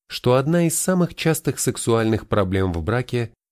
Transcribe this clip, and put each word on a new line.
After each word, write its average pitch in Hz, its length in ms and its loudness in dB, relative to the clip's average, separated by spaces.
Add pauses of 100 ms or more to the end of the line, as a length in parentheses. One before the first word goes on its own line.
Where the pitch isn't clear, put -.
что - 280 0
одна 165 300 2
из 160 120 0
самых 180 360 0
частых - 440 -2
сексуальных 113 680 0
проблем 95 440 0
в 85 100 -4
браке – 120 520 -4 (180)